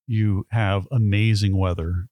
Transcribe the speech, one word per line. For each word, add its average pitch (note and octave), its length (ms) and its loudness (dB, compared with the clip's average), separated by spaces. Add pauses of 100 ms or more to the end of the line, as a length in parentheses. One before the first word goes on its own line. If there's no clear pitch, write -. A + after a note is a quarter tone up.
You G#2+ 440 0
have G2+ 400 0
amazing G#2 680 2
weather. F2 540 -2